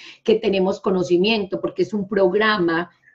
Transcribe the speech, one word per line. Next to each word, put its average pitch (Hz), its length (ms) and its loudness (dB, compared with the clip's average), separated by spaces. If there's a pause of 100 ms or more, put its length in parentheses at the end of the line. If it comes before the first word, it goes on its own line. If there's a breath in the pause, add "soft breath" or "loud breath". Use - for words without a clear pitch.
(220 loud breath)
que 220 140 2
tenemos 196 440 0
conocimiento, 185 800 0
porque 185 220 -4
es 175 100 -6
un 202 160 -4
programa 190 840 0 (240 soft breath)